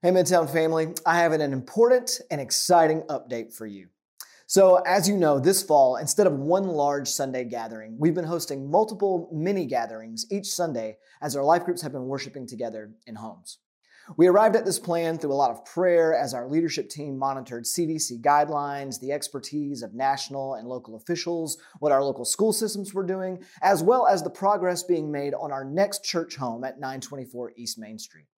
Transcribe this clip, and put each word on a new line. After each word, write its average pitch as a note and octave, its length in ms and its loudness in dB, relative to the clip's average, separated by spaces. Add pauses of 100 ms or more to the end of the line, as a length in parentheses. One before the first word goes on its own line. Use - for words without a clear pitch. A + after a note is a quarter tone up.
Hey, F3+ 60 4
Midtown F3+ 360 4
family, D#3+ 460 0 (100)
I E3+ 140 2
have E3+ 140 4
an D#3 80 2
important G#3+ 800 2 (100)
and D3 100 -4
exciting D#3+ 680 4
update B2 440 -8
for A2 140 -14
you. G2 220 -14 (580)
So, F#3+ 300 8 (100)
as F3+ 220 2
you G3+ 80 2
know, D3+ 240 4
this - 240 2
fall, C3 320 6
instead F3+ 320 2
of D3 60 2
one E3+ 340 0
large C#3+ 400 0
Sunday C3 340 -4
gathering, A2+ 560 -10
we've D#3 160 2
been E3+ 100 -4
hosting D3+ 460 -6
multiple G3 640 0
mini E3+ 340 -2
gatherings A2+ 640 -6
each G3 160 -6
Sunday A#2 520 -6 (240)
as C#3+ 120 -6
our C#3 80 -2
life E3+ 220 4
groups F3 180 -4
have D3+ 80 -8
been B2+ 160 -10
worshiping C3+ 400 -8
together A2 460 -10 (160)
in A2 80 -16
homes. G#2 420 -16 (580)
We F3 120 8
arrived G#3 260 6
at A3+ 100 2
this - 140 -2
plan E3 400 -2
through D3 140 -2
a - 20 2
lot C#3 160 4
of - 140 -10
prayer E3+ 500 4
as C3 200 0
our A#2+ 120 -6
leadership D#3 420 -2
team C#3+ 300 -10
monitored B2+ 480 -6
C - 180 -2
D D#3+ 140 -4
C B2 180 -4
guidelines, C#3+ 840 0
the C3 100 -8
expertise C#3+ 720 -6
of G#2 120 -12
national C3+ 600 -2
and A#2 140 -12
local B2 260 -10
officials, E3 640 -6 (220)
what D3 100 2
our C#3 140 4
local B2 200 -4
school G#3+ 280 2
systems G3+ 420 -4
were F#3+ 100 -2
doing, F#3 380 -6 (180)
as F3 220 4
well A#3+ 240 6
as F#3 160 4
the - 80 -6
progress F3+ 540 0
being D#3 260 0
made C#3+ 240 -4
on D3+ 160 -6
our C3+ 140 -6
next F#3+ 400 -2
church E3 320 -6
home A#2+ 260 -6
at C3 160 -8
nine C3+ 220 -8
twenty-four B2 560 -12
East A#2 200 -10
Main A2 220 -16
Street. D#2 280 -20 (120)